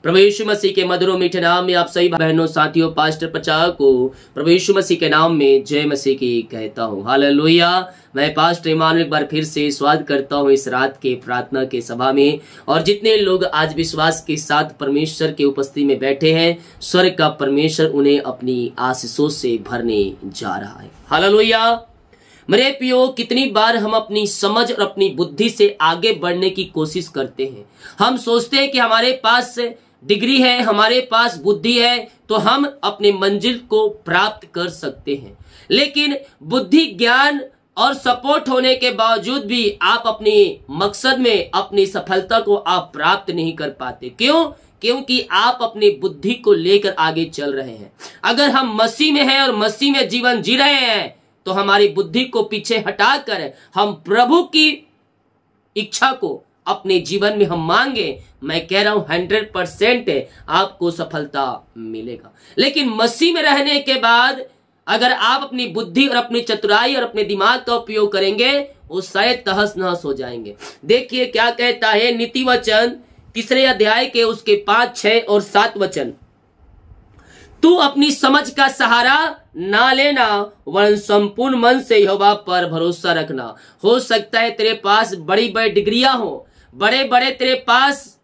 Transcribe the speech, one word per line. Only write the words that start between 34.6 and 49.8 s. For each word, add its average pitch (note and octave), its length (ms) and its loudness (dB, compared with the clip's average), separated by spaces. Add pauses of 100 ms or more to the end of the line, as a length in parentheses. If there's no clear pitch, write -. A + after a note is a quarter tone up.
सकते C#3+ 460 -8
हैं। A2+ 220 -18 (340)
लेकिन C#4+ 460 0 (260)
बुद्धि, A#3+ 420 2
ज्ञान B3+ 560 0 (360)
और B3+ 160 2
सपोर्ट C4 560 -2
होने C4 260 2
के B3 160 -2
बावजूद A3+ 540 -2
भी G#3+ 360 -2
आप A3 240 0
अपने G#3 520 2 (120)
मकसद G3+ 500 -2
में, A3 340 0
अपनी G3 320 0
सफलता F#3+ 540 -2
को G3+ 160 2
आप F3+ 400 -4
प्राप्त F3 380 -2
नहीं E3 200 -4
कर D#3 160 -8
पाते। B2+ 400 -12
क्यों? D4+ 360 2 (360)
क्योंकि B3+ 500 -2
आप A#3 300 0
अपनी G#3+ 280 2
बुद्धि F#3+ 440 -2
को G#3+ 200 2
लेकर F#3+ 460 2
आगे D#3+ 260 0
चल C#3+ 280 -6
रहे C3 180 -8
हैं। G#2+ 220 -18 (300)
अगर A#3+ 260 2
हम B3 320 0
मसीह C#4 320 2
में C#4+ 100 2
हैं C4+ 180 2
और B3+ 140 0
मसीह G#3+ 360 -2